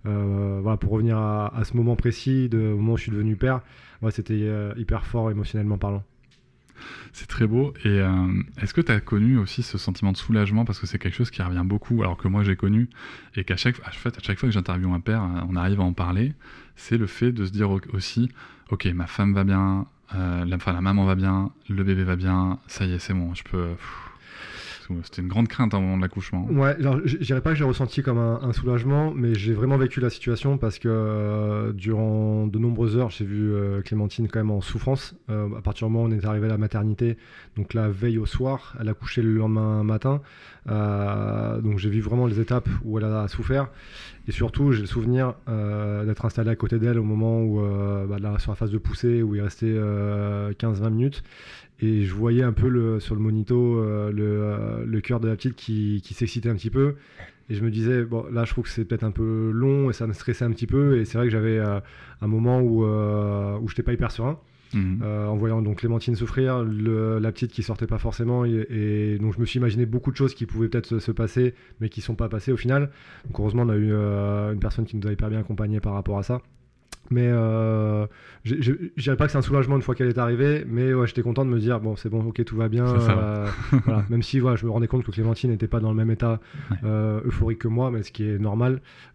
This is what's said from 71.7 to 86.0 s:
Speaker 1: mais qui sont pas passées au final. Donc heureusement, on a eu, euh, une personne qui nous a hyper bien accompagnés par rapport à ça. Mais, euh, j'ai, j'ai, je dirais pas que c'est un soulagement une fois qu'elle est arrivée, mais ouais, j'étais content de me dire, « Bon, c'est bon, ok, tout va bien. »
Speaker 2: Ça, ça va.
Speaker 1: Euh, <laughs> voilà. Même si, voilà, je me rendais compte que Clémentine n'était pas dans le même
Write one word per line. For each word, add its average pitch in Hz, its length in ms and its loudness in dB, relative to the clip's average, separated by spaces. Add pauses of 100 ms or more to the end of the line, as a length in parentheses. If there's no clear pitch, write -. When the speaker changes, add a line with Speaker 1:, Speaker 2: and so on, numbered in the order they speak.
Speaker 1:
mais 110 80 -2
qui - 100 -8
sont 113 160 -4
pas 113 140 -2
passées 107 240 -2
au 117 40 2
final. 139 340 0 (340)
Donc - 140 -6
heureusement, 107 240 2
on 120 60 2
a 107 60 2
eu, 107 160 2
euh, 104 640 0
une 104 60 -4
personne 107 260 0
qui 110 100 -10
nous 104 120 -4
a 107 40 0
hyper 107 180 -2
bien 110 120 -2
accompagnés 107 400 -2
par 104 120 -2
rapport 101 240 -2
à 101 60 -2
ça. 123 180 -2 (720)
Mais, 123 160 4
euh, 110 800 2 (380)
j'ai, 120 160 -2
j'ai, 135 340 0
je 139 80 -4
dirais 131 140 0
pas 151 80 4
que 143 80 0
c'est 143 40 2
un 135 60 4
soulagement 139 320 2
une 135 80 2
fois 127 100 -2
qu'elle 127 140 2
est 117 100 2
arrivée, 123 500 2
mais 123 260 2
ouais, 127 120 4
j'étais 117 160 -2
content 120 240 0
de 131 60 0
me 117 80 2
dire, « 113 220 2
Bon, 110 160 -2
c'est - 120 -6
bon, 110 140 0
ok, 113 220 -2
tout 113 100 -8
va 113 140 2
bien. » 117 180 2
Speaker 2:
Ça, 120 140 4
ça 113 140 4
va. 110 60 4
Speaker 1:
Euh, 104 260 0 (240)
<laughs> 127 140 6
voilà. 107 240 4
Même 117 140 2
si, 135 160 0
voilà, 123 160 4
je 110 100 -4
me 117 60 0
rendais 117 160 2
compte 127 160 0
que - 80 -4
Clémentine 110 400 0
n'était 110 160 0
pas 117 140 0
dans 110 100 0
le 110 60 2
même 113 120 2